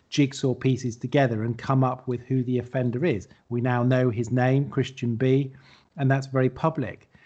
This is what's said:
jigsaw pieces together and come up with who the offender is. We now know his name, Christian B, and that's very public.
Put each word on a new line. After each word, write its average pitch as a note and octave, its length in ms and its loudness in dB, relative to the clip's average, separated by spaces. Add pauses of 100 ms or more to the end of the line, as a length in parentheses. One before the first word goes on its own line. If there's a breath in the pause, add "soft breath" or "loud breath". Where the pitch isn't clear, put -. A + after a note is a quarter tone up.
(100)
jigsaw C3+ 440 0
pieces B2+ 420 -2
together B2 480 0
and A#2 120 -4
come C3 280 2
up B2+ 220 -2
with B2 160 -4
who C3 200 -2
the B2 160 -2
offender B2 460 -2
is. A#2+ 240 -2 (200 soft breath)
We A#2+ 120 -2
now B2 240 2
know B2+ 260 4
his A2 200 -4
name, C3 380 2
Christian B2+ 460 -4
B, C3 380 2 (440 loud breath)
and C#3 140 0
that's C3+ 160 0
very C3 240 0
public. C3+ 580 -4 (180 soft breath)